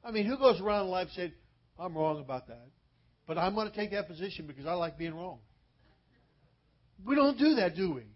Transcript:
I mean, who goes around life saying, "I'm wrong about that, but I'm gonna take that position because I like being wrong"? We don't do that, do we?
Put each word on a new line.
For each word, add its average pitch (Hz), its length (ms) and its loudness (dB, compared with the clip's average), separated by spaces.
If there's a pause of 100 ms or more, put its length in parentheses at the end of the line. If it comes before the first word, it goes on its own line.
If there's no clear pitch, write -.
I 233 40 -10
mean, 214 140 0
who 254 120 0
goes 247 240 6
around 202 260 0
life 185 260 -2
saying, 175 200 -6 (440)
"I'm 170 200 -8
wrong 156 240 0
about 131 260 -8
that, 120 220 -20 (580)
but 160 100 -4
I'm 185 180 0
gonna 214 160 -2
take 208 200 -4
that 202 160 -4
position 175 400 -10
because 139 180 -12
I 160 80 -2
like 165 240 -2
being 165 160 -6
wrong"? 165 260 -12 (1700)
We 262 100 2
don't 285 220 6
do 294 180 6
that, 180 200 2
do 175 200 0
we? 123 80 -8 (120)